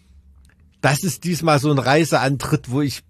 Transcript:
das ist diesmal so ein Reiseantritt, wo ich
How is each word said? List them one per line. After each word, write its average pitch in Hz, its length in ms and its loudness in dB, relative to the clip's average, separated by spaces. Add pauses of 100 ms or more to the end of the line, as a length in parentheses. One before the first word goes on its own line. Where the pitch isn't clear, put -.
(800)
das 139 220 0
ist 185 200 -4
diesmal 160 360 0
so 151 120 0
ein 139 80 2
Reiseantritt, 135 920 0
wo 131 120 -2
ich - 280 -4